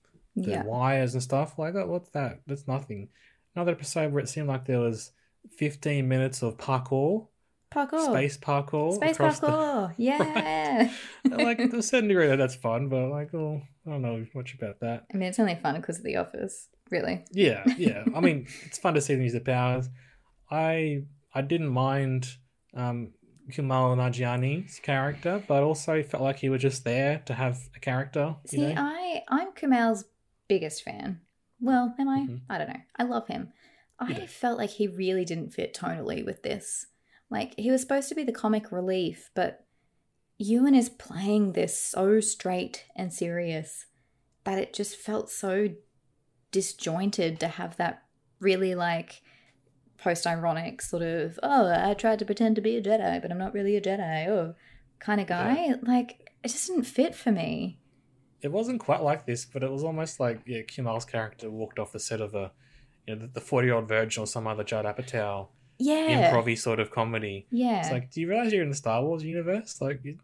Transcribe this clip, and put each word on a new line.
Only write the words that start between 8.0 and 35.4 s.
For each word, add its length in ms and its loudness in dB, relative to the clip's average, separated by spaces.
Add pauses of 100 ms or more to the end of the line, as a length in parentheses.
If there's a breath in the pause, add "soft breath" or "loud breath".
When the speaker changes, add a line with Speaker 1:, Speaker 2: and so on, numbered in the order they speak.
Speaker 1:
Space 320 2
parkour 580 0
Speaker 2:
Space 200 2
Speaker 1:
across 260 4
the 60 2
Speaker 2:
parkour. 480 0
Speaker 1:
<laughs> 20 -20
Speaker 2:
Yeah. 920 2 (380 loud breath)
Speaker 1:
Right. 180 2
Like, 140 2 (140)
to 80 -2
a 40 2
certain 240 4
degree, 260 6
that's 220 2
fun, 320 0
but, 220 0
like, 240 -6
oh, 280 -4 (240)
I 40 -10
don't 120 -4
know 320 -4
much 200 -8
about 260 -8
that. 340 -6
Speaker 2:
I 40 -2
mean, 100 0
it's 120 -2
only 160 4
fun 260 -2
'cause 160 -6
of 80 -14
The 100 -2
Office, 540 -6 (220)
really. 400 -2
Speaker 1:
Yeah, 320 4 (140)
yeah. 280 0 (100)
I 60 -2
mean, 340 2
Speaker 2:
<laughs> 100 -18
Speaker 1:
it's 120 -12
fun 160 0
to 80 2
see 140 0
them 80 2
use 100 0
their 80 -2
powers. 480 0 (600 soft breath)
I, 540 0 (300)
I 80 -2
didn't 280 0
mind, 600 2 (440)
um, 380 -4 (400)
Kumail 460 2
Nanjiani's 840 0
character, 680 -2
but 160 6
also 400 2
felt 200 -4
like 160 2
he 100 0
was 120 2
just 240 2
there 400 2
to 80 -4
have 240 0 (180)
a 40 -20
character, 560 -2 (100)
you 140 -4
Speaker 2:
See, 140 2
Speaker 1:
know? 40 -2
Speaker 2:
I, 500 -4
I'm 260 0
Kumail's 520 2 (420)
biggest 360 0
fan. 380 -8 (420)
Well, 360 4
am 100 2
I? 120 2
Speaker 1:
Mm-hmm. 140 -4 (140)
Speaker 2:
I 80 -4
don't 120 -4
know. 120 -10 (160)
I 60 0
love 240 -2
him. 220 -8 (500 soft breath)
I 100 -6
Speaker 1:
You 60 -2
do. 120 -8
Speaker 2:
felt 300 -2
like 140 -4
he 160 0
really 380 0
didn't 280 -6